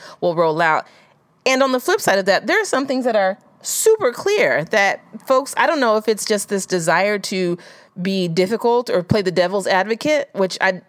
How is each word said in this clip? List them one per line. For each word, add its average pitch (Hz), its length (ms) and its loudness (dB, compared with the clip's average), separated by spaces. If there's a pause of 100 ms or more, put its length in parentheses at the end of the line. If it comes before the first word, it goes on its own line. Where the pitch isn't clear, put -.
(200)
will 175 140 0
roll 160 260 0
out. 156 260 2 (580)
And 262 180 2
on 262 100 0
the 254 80 0
flip 392 200 0
side 196 180 2
of 190 80 0
that, 185 200 2
there 370 140 2
are 427 40 -2
some 285 220 -2
things 262 180 -2
that 233 120 0
are 196 220 0 (220)
super 440 520 2
clear 180 540 0
that 196 360 0 (240)
folks, 262 300 0
I 247 100 2
don't 302 140 0
know 226 160 2
if 214 120 -4
it's 214 160 0
just 208 240 -2
this 196 160 -4
desire 180 540 0
to 180 400 -2 (420)
be 185 280 -2
difficult 226 600 0
or 180 140 0
play 208 200 0
the 185 80 0
devil's 180 360 0
advocate, 214 640 0
which 190 280 -2
I, 185 280 0